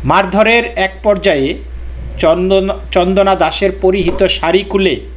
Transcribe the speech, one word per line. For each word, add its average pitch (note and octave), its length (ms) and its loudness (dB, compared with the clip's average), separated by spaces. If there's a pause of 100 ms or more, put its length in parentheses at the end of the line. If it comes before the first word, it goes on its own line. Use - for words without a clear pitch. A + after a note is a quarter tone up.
মারধরের G3 600 2 (120)
এক F#3+ 160 -2 (120)
পর্যায়ে E3+ 540 0 (600)
চন্দন-, F#3 560 2 (180)
চন্দনা F#3+ 440 2
দাসের G3+ 360 0 (100)
পরিহিত F#3 460 2
শাড়ি F3 420 0
খুলে F#3 300 0 (180)